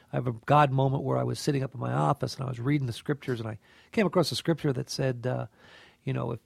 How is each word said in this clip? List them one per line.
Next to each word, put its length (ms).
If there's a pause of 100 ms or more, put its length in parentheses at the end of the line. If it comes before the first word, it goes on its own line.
(120)
I 60
have 100
a 60
God 380
moment 320
where 140
I 60
was 160
sitting 240
up 100
in 60
my 140
office 420
and 100
I 40
was 100
reading 280
the 60
scriptures, 460
and 100
I 80 (340)
came 140
across 260
a 40
scripture 380
that 160
said, 360
uh, 220 (560)
you 100
know, 200
"If, 120